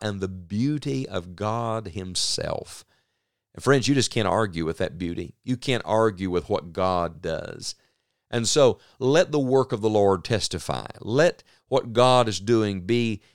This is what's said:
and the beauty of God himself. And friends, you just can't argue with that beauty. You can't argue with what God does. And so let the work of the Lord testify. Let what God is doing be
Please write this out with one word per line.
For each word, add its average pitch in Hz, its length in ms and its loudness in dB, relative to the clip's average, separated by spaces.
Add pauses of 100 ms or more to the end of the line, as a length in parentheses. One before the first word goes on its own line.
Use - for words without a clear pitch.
and 101 180 -4
the 95 80 -2
beauty 131 800 -4
of 90 280 -8
God 110 520 -4
himself. 85 960 -6 (680)
And - 100 -14
friends, 131 240 4
you 139 60 2
just 127 160 2
can't 107 180 0
argue 90 360 0
with 80 140 -4
that 87 200 -4
beauty. 87 440 -6
You 127 140 -2
can't 123 280 -2
argue 101 440 0
with 87 200 -2
what 87 240 -4
God 87 500 -2
does. - 520 -8 (580)
And 117 140 -2
so 131 320 4 (220)
let 151 320 2
the 151 80 2
work 131 320 2
of 113 80 -4
the 107 100 2
Lord 98 340 4
testify. 85 600 -4 (140)
Let 147 420 0 (240)
what 123 260 -2
God 123 360 6
is 98 100 -4
doing 104 440 2
be 113 400 0 (120)